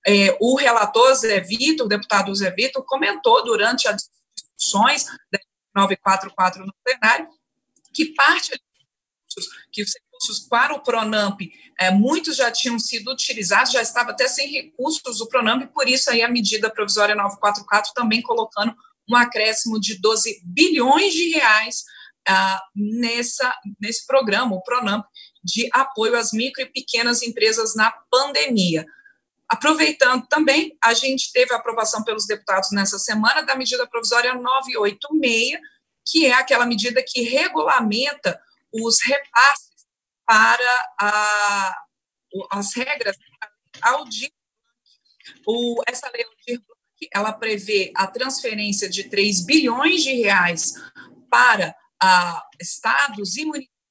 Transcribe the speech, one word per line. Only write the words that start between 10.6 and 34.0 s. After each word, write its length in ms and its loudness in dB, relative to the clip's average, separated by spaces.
o 80 -8
pronamp, 600 -2
é, 140 2
muitos 460 2
já 120 2
tinham 300 -4
sido 320 -6
utilizados, 600 0
já 80 2
estava 300 -2
até 160 0
sem 220 -2
recursos 680 -6
o 80 -8
pronamp, 460 0
por 140 0
isso 220 0
aí 120 2
a 80 2
medida 400 0
provisória 440 0
nove 240 -2
quatro 280 0
quatro 280 0
também 280 0
colocando 520 -2
um 100 2
acréscimo 640 0
de 180 -6
doze 460 0
bilhões 680 4
de 180 0
reais, 520 2
ah, 360 2
nessa, 800 -2
nesse 280 -6
programa, 480 2
o 80 -8
pronamp, 420 -2
de 300 -4
apoio 440 2
às 140 -2
micro 320 -4
e 20 -6
pequenas 560 -2
empresas 540 0
na 160 4
pandemia. 760 2
Aproveitando 760 2
também, 520 0
a 140 4
gente 380 -2
teve 200 2
a 60 -2
aprovação 460 -4
pelos 240 -4
deputados 440 -2
nessa 280 -2
semana 420 0
da 140 -2
medida 320 -4
provisória 480 -2